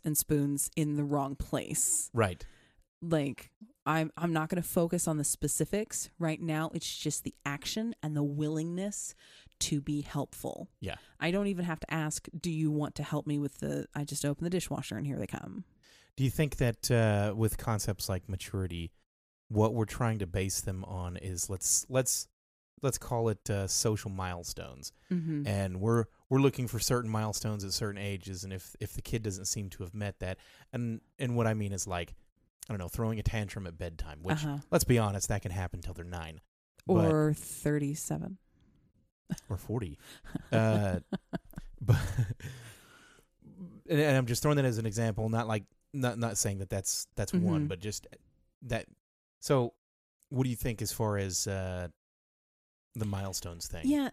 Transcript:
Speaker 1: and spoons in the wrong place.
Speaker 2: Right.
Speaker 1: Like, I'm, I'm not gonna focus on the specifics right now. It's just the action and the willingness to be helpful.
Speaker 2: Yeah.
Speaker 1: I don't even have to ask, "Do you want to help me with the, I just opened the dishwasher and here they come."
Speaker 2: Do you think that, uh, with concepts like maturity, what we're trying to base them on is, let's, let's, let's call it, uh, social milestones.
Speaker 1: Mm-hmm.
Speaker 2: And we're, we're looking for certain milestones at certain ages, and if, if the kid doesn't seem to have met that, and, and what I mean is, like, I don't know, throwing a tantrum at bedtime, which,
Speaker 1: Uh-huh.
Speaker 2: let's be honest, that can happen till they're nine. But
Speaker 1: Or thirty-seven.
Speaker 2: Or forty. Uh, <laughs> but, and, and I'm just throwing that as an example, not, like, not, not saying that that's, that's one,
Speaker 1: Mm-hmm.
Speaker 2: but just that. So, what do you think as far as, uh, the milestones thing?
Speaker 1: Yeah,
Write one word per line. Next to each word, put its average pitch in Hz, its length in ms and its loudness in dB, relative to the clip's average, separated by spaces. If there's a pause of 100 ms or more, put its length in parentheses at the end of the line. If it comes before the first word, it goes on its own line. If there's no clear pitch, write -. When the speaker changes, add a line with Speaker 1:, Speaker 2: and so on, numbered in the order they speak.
Speaker 1:
and 156 120 0
spoons 143 600 2
in 151 200 2
the 147 80 2
wrong 143 320 0
place. - 760 -2
Speaker 2:
Right. 101 320 2 (560)
Speaker 1:
Like, 156 500 0 (360)
I'm, 160 300 2
I'm 170 180 0
not 160 160 0
gonna 175 120 0
focus 170 460 2
on 156 80 4
the 143 80 2
specifics - 960 0
right 160 220 0
now. 160 340 0
It's - 240 -6
just - 260 -2
the 143 100 -6 (120)
action 220 560 -2
and 156 120 -2
the 147 80 2
willingness 156 920 -2 (460)
to 147 200 2
be 147 220 -2
helpful. - 680 -6 (120)
Speaker 2:
Yeah. - 160 -6 (220)
Speaker 1:
I 165 120 0
don't 202 160 2
even 180 180 0
have 165 160 -2
to - 120 -8
ask, 156 360 -2 (100)
"Do 175 120 -4
you 156 200 2
want 147 260 0
to 151 60 -4
help 147 240 -2
me 147 120 2
with 143 200 -2
the, 143 360 -2
I 147 100 -2
just 143 220 -4
opened 143 200 0
the 175 40 -2
dishwasher 143 460 -2
and 147 100 -2
here 139 120 -2
they 101 80 -2
come." - 380 -8 (520)
Speaker 2:
Do 131 80 2
you 127 60 4
think 151 260 2
that, 120 340 2
uh, 107 440 6
with 110 220 4
concepts - 520 -2
like 92 200 -2
maturity, 90 640 -4 (560)
what 107 260 6
we're 110 120 2
trying 113 340 0
to 95 60 -2
base 95 340 0
them 95 240 -4
on 90 320 -4
is, 92 340 -4
let's, - 380 2
let's, 127 400 2 (540)
let's 135 160 2
call 117 320 0
it, - 200 -4
uh, 98 160 0
social 107 440 2
milestones. 87 840 -6 (200)
Speaker 1:
Mm-hmm. 160 340 0
Speaker 2:
And 98 340 0
we're, 113 240 4 (260)
we're 135 100 6
looking 131 280 4
for 113 100 -4
certain 120 320 2
milestones 107 540 0
at 95 80 -4
certain 101 280 -2
ages, 98 440 -6
and 95 80 -8
if, - 280 -10
if 104 140 -6
the - 80 -6
kid 117 200 -2
doesn't 95 240 -4
seem 101 240 -4
to - 120 -10
have 85 120 -8
met 104 260 -4
that, 92 180 -4 (340)
and, 117 280 -2 (180)
and 120 180 0
what 117 100 6
I 110 80 4
mean 104 180 0
is, 92 140 -4
like, 87 280 -4 (540)
I - 40 -4
don't 104 80 -2
know, 87 80 -4
throwing 113 300 -2
a 104 40 -2
tantrum 101 440 0
at 85 120 -10
bedtime, 78 440 -6
which, 147 220 2
Speaker 1:
Uh-huh. 143 140 -2 (120)
Speaker 2:
let's - 140 6
be 120 140 6
honest, 101 300 0
that 101 140 0
can 95 80 -4
happen 90 300 -4
till 90 140 -6
they're 85 100 -8
nine. 82 360 -8 (460)
But 165 260 6
Speaker 1:
Or 151 220 6
thirty-seven. 151 1040 -2 (1120)
Speaker 2:
Or 101 80 -2
forty. 98 420 -4 (540)
Uh, 107 480 4 (400)
<laughs> - 400 -14
but, 110 160 6 (1900)
and, 151 120 2
and 147 160 4
I'm 127 100 2
just 117 160 -2
throwing 151 140 6
that 139 80 4
as 117 140 2
an 113 80 0
example, 110 420 0
not, 113 200 2
like, 107 160 0 (280)
not, 123 260 0
not 117 200 0
saying 101 200 0
that 95 120 -6
that's, - 360 -2 (100)
that's 104 160 -2
one, 175 280 4
Speaker 1:
Mm-hmm. 147 80 0
Speaker 2:
but 156 120 -4
just 104 260 -6 (560)
that. 117 240 -2 (540)
So, 127 340 4 (560)
what 131 140 2
do 127 60 2
you 117 60 -2
think 120 260 -2
as 101 100 -2
far 104 260 2
as, 95 280 0
uh, 92 420 -2 (1080)
the 107 100 -2
milestones 95 600 -4
thing? 80 180 -8
Speaker 1:
Yeah, 277 280 2